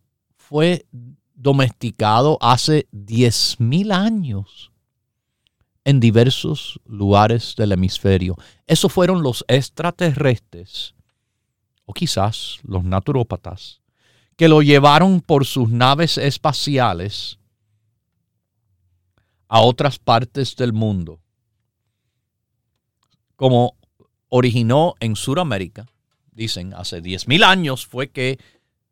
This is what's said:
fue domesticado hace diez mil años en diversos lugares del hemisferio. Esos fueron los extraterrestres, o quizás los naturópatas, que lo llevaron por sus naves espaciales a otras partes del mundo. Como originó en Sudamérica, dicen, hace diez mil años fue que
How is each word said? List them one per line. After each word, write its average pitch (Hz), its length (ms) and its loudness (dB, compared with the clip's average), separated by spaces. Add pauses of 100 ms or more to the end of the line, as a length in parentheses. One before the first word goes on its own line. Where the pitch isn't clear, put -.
(360)
fue 165 500 -2 (480)
domesticado 127 1080 0
hace 120 500 2
diez 113 680 -2
mil 170 340 0
años 180 800 -4 (1120)
en 139 160 2
diversos 123 840 0
lugares 104 720 0
del 107 160 0
hemisferio. 92 640 0 (300)
Esos 165 260 2
fueron 180 300 2
los 131 260 -4
extraterrestres, 135 1500 -4 (920)
o - 80 -20
quizás - 680 -6
los 92 220 -6
naturópatas, 95 960 -6 (560)
que 165 120 4
lo 151 140 6
llevaron 147 580 6
por 139 260 0
sus 123 240 -2
naves 135 480 0
espaciales 123 1200 -4 (2000)
a 113 120 4
otras 123 380 2
partes 123 580 -2
del 123 160 -2
mundo. 98 480 -4 (2250)
Como 123 400 2 (520)
originó 123 720 2
en 110 160 -4
Sudamérica, 117 680 -6 (440)
dicen, 98 440 -10
hace 90 260 -12
diez 90 260 -10
mil 160 160 2
años 180 440 0
fue 127 240 -10
que 131 280 -6 (540)